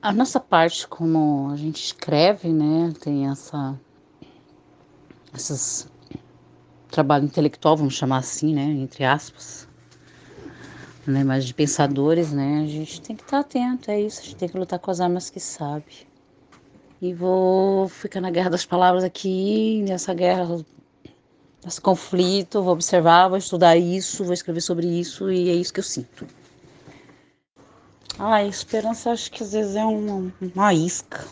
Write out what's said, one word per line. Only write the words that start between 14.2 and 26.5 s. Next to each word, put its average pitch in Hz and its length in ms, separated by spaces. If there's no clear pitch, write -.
A - 40
gente - 120
tem 180 120
que 175 80
lutar 180 220
com 190 120
as 175 80
armas 180 300
que - 100
sabe. - 680
E 180 120
vou 190 760
ficar - 340
na 180 80
guerra 175 180
das 170 160
palavras 180 400
aqui, 202 800
nessa 185 280
guerra, 175 500
nesse - 200
conflito, 185 800
vou 180 100
observar, 170 560
vou 185 80
estudar 175 400
isso, 180 480
vou 180 80
escrever 175 300
sobre 170 240
isso, 175 440
e 180 200
é 175 40
isso 175 200
que 180 60
eu - 40
sinto. - 420